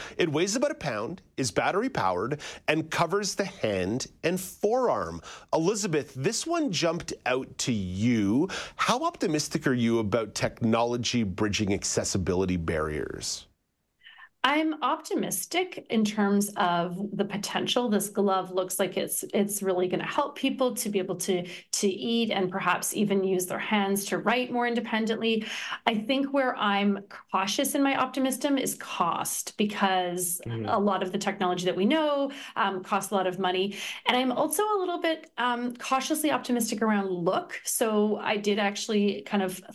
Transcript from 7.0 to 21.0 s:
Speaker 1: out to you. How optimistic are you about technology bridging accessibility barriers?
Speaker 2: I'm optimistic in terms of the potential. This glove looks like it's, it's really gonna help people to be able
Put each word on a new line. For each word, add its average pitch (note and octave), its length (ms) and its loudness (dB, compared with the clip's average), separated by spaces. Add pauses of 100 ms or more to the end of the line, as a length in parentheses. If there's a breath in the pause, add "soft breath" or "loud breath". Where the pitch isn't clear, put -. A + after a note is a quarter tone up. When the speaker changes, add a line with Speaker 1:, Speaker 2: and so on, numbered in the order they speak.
Speaker 1:
out B2+ 340 -2
to - 140 0
you. G#2+ 760 2 (280 loud breath)
How B3 280 2
optimistic E3 640 0
are C#3+ 80 4
you A#2 240 4
about A2 360 0
technology A#2 880 2
bridging G2+ 500 2
accessibility F#2 840 0
barriers? D#2 920 -4 (960 loud breath)
Speaker 2:
I'm D4+ 380 2
optimistic D#4+ 1080 -2
in A3 140 2
terms G3+ 520 2
of F3 420 0 (140)
the G3+ 120 0
potential. G3+ 640 -2
This G#3 200 2
glove F#3+ 420 0
looks F#3 300 -2
like F#3 160 -2
it's, E3+ 360 -4
it's G3+ 300 0
really F3+ 240 2
gonna F3+ 180 0
help C#4+ 300 0
people C4 400 0
to - 140 -4
be G3+ 100 0
able F#3 200 -2